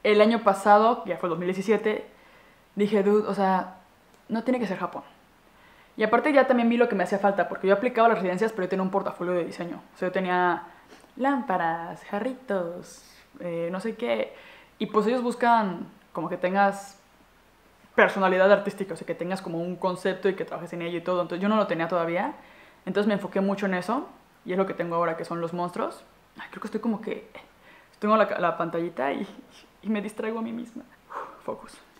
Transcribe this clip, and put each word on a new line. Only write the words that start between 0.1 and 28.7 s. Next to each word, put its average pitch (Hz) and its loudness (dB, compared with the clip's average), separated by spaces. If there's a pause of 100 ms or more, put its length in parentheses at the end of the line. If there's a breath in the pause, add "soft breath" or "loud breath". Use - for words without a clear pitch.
año 220 4
pasado, 208 6
que 190 -6
ya 170 -4
fue 185 -4
el 175 0
dos 165 -4
mil 180 -2
diecisiete, 208 0 (680 soft breath)
dije, 208 4
"Dude, 208 4
o 202 -2
sea, 185 0 (500)
no 226 -4
tiene 254 2
que 214 -2
ser 180 -4
Japón". - -6 (920 soft breath)
Y 214 0
aparte 233 4
ya 269 6
también 240 4
vi 240 2
lo 240 4
que 226 -2
me 185 2
hacía 190 0
falta, 196 2
porque - -4
yo 196 6
aplicaba 226 4
a 233 6
las 214 2
residencias, 185 0
pero 190 -4
yo 180 -2
tenía 190 0
un 190 -2
portafolio 180 -2
de 175 0
diseño. 170 -10 (120)
O - -20
sea, 185 -2
yo 180 -8
tenía 180 2 (540 loud breath)
lámparas, 180 -2
jarritos, 202 -6 (280)
eh, 170 -4
no 185 -6
sé 226 -6
qué. 233 -2 (440 loud breath)
Y 214 -4
pues 208 2
ellos 247 2
buscan 233 2 (240)
como 170 -4
que 180 -6
tengas 196 0 (920)
personalidad 190 4
artística, 196 0
o - -12
sea, - -14
que 165 -6
tengas 185 -6
como 165 -6
un 180 -4
concepto 185 -2
y 185 2
que 185 -6
trabajes 170 -10
en 170 -6
ello 170 -4
y 165 -10
todo. 180 0
Entonces 175 -4
yo 202 2
no 220 2
lo 208 2
tenía 170 -2
todavía. 175 -2 (520 loud breath)
Entonces 202 0
me 208 4
enfoqué 196 -2
mucho 196 0
en 190 0
eso, 220 -4 (360)
y - -6
es 180 -2
lo 190 4
que 190 -6
tengo 170 -4
ahora, 170 0
que 165 -6
son 170 -6
los 165 -4
monstruos. 180 -6 (340)
Ay, - -14
creo - -14
que 220 -8
estoy 208 -6
como 220 -2
que, - -10 (720 soft breath)
tengo 214 2
la, 208 4 (120)
la 170 0
pantallita 165 -4